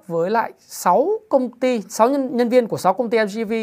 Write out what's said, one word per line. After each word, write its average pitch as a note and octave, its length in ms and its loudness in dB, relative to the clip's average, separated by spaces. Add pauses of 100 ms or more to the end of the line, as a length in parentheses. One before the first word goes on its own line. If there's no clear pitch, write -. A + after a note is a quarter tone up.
với E3+ 220 -2
lại A3 300 -2
sáu G#3+ 500 0 (200)
công B3+ 300 0
ty, B3+ 300 0
sáu A3+ 200 2
nhân, C4+ 280 -2
nhân A#3+ 120 2
viên A#3+ 180 4
của E3 100 -4
sáu F#3 160 2
công A#3 160 -4
ty A3+ 80 0
L A3 100 2
G G#3 200 -6
V, G#3 160 -6